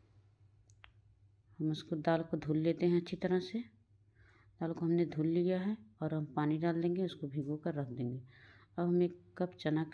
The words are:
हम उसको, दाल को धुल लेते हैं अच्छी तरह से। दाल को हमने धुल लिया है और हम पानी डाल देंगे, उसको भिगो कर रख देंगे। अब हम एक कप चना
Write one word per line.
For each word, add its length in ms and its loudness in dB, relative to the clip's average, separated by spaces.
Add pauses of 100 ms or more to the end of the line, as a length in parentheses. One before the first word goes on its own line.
(1600)
हम 120 -2
उसको, 280 -4
दाल 240 2
को 160 -4
धुल 200 0
लेते 280 2
हैं 140 6
अच्छी 180 -6
तरह 240 2
से। 220 -6 (960)
दाल 120 -4
को 80 -8
हमने 260 4
धुल 200 -2
लिया 340 2
है 160 -2 (260)
और 120 -2
हम 120 -2
पानी 320 0
डाल 240 0
देंगे, 220 2
उसको 240 -6
भिगो 280 -2
कर 180 -4
रख 140 -4
देंगे। 340 -4 (560)
अब 80 0
हम 160 4
एक 360 -2
कप 220 -4
चना 340 2